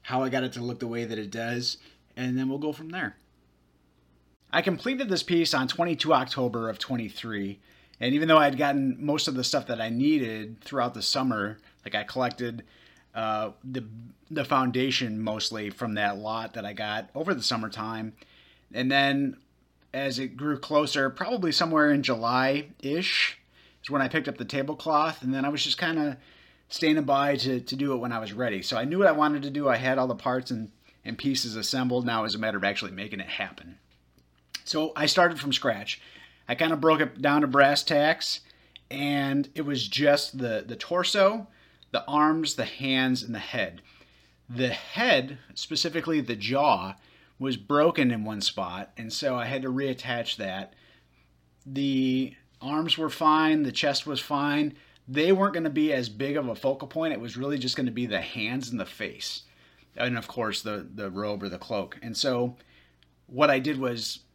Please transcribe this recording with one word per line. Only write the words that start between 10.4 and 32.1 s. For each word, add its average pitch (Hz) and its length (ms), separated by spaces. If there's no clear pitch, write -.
throughout 123 340
the 107 80
summer, 110 560
like, 107 80
I 104 100
collected, 123 600
uh, 107 380
the, 127 220
the 151 120
foundation 127 800
mostly 107 480
from 107 240
that 101 240
lot 113 360
that 107 120
I 104 80
got 107 400
over 165 200
the 123 100
summertime, 110 680
and 127 180
then 139 460
as 131 240
it 127 180
grew 143 220
closer, 147 520
probably 180 420
somewhere 156 400
in 139 120
July-ish 135 1300
is - 60
when 139 120
I 131 60
picked 147 200
up 135 100
the 117 80
tablecloth, 151 760
and 131 120
then 135 120
I 143 40
was 147 140
just - 140
kinda 160 400
standing 156 340
by 139 320
to, 127 240
to 123 160
do 139 180
it 123 40
when 120 160
I 113 60
was 107 120
ready. 104 300
So 117 160
I 117 80
knew 170 140
what 196 80
I 160 40
wanted 147 320
to 143 60
do. 143 180
I 123 80
had 131 220
all 131 100
the 117 80
parts 127 360
and, 110 200
and 123 140
pieces 123 400
assembled. 123 480
Now 113 160